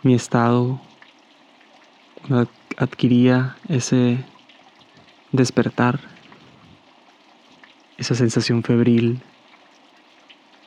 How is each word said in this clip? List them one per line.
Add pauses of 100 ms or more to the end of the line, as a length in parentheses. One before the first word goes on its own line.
mi
estado, (1300)
cuando
ad-, (280)
adquiría (100)
ese (1040)
despertar, (2000)
esa
sensación
febril (1400)